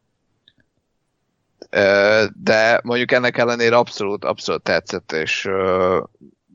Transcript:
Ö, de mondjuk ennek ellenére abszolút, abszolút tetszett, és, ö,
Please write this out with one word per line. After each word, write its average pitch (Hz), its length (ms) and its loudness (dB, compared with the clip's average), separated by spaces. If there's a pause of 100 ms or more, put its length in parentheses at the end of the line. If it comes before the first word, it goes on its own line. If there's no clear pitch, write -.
(1700)
Ö, 101 540 2 (200)
de 113 400 2
mondjuk 120 280 -4
ennek 123 260 0
ellenére 120 400 2
abszolút, 101 480 -2
abszolút 82 380 -4
tetszett, - 480 -4
és, 78 340 -4
ö, 95 540 0 (560)